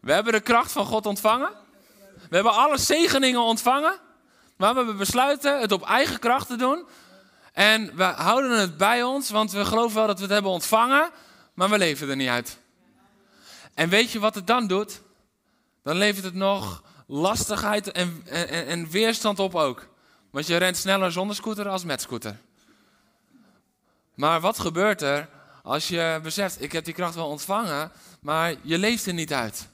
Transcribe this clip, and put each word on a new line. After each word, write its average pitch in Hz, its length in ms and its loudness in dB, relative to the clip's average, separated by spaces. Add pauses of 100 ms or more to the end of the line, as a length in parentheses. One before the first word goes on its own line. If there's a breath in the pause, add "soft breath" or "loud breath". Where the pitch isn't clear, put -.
We 131 120 -2
hebben 214 200 2
de 214 80 2
kracht 233 320 2
van 202 140 -2
God 214 200 -2
ontvangen. 226 460 0 (760 loud breath)
We 160 60 -8
hebben 208 180 4
alle 269 260 4
zegeningen 269 640 4
ontvangen. 254 600 2 (560 soft breath)
Maar 196 140 4
we 254 60 0
hebben 233 200 0
besluiten 269 640 0
het 214 120 0
op 185 100 0
eigen 254 360 0
kracht 247 280 0
te 247 100 -8
doen. 269 300 0 (680 loud breath)
En 214 440 2
we 180 80 0
houden 226 540 2
het 180 180 0
bij 220 260 2
ons, 269 280 -4
want 214 200 0
we 202 140 -2
geloven 220 320 0
wel 220 100 2
dat 202 100 0
we 185 60 -10
het 196 100 -2
hebben 202 180 2
ontvangen, 247 600 2 (440 loud breath)
maar 185 160 2
we 214 80 4
leven 151 300 0
er 135 80 -2
niet 131 120 0
uit. 120 300 -4 (1160 loud breath)
En 160 140 0
weet 220 220 2
je 233 80 -6
wat 214 160 0
het 196 120 -10
dan 233 200 2
doet? 202 340 -2 (840)
Dan 156 140 -2
levert 196 280 0
het 185 100 -8
nog 190 480 -2 (240 soft breath)
lastigheid 202 840 -2
en, 175 340 -4
en, 147 400 -4
en 165 240 -6
weerstand 214 480 0
op 190 160 0
ook. 147 340 0 (420 soft breath)
Want 151 160 -6
je 170 100 2
rent 180 200 2
sneller 190 360 0
zonder 196 240 -4
scooter 208 320 -6
als 190 160 -4
met 143 160 -4
scooter. 107 400 -8 (1700 soft breath)
Maar 156 260 2
wat 196 180 0
gebeurt 180 440 0
er 147 260 -2 (340 loud breath)
als 143 260 -4
je 165 340 -2
beseft, 170 400 -6
"Ik - 100 -10
heb 160 120 -4
die 165 100 -8
kracht 170 200 -4
wel 165 140 -6
ontvangen", 165 640 -4 (280 loud breath)
maar 160 420 -2
je 165 160 -2
leeft 214 280 0
er 185 80 -4
niet 160 180 -4
uit? 120 420 -4